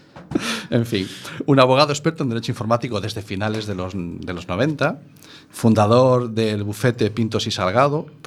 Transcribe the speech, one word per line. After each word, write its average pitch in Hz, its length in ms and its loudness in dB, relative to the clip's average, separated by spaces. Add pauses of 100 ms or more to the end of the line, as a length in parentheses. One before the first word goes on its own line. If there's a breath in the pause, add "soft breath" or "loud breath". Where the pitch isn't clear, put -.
(680 loud breath)
En 117 160 2
fin, 104 220 -2 (380 loud breath)
un 139 140 6
abogado 131 320 6
experto 160 320 -4
en 131 60 -2
derecho 113 220 -4
informático 117 500 -2
desde 104 200 -6
finales 107 460 -6
de 101 80 -6
los, 92 200 -8
de 87 380 -8
los 87 140 -10
noventa, 143 520 -2 (500 loud breath)
fundador 120 840 4
del 107 320 0
bufete 110 480 0
Pintos 110 360 -2
y 107 40 -4
Salgado, 123 560 0 (200)